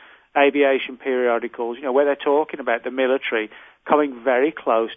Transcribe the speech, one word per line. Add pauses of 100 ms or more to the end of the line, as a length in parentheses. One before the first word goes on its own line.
(360)
aviation
periodicals,
you
know,
where
they're
talking
about
the
military (360)
coming
very
close